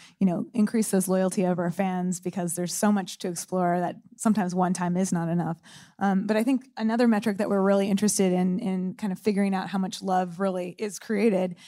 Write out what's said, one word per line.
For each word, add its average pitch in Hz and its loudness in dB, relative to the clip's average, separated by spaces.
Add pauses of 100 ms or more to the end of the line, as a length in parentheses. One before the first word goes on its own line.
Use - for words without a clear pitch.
(200)
you 190 4
know, 175 0
increase 214 2
those 190 2
loyalty 185 2
of 180 0
our 170 0
fans, 185 -2
because 175 -4
there's 175 -4
so 208 2
much 196 -2
to 202 -6
explore 180 0
that - -4 (180)
sometimes 202 0
one 180 2
time 175 -2
is 185 0
not 170 0
enough. 165 -2 (400)
Um, 196 0
but 214 0
I 220 2
think 262 0 (120)
another 226 2
metric 208 2
that 202 -2
we're 196 2
really 196 4
interested 196 2
in, 180 2
in 185 -4
kind 196 -6
of 185 -6
figuring 196 0
out 185 -4
how 190 -4
much 185 -4
love 185 -2
really 180 -4
is 214 -6
created, 190 0 (120)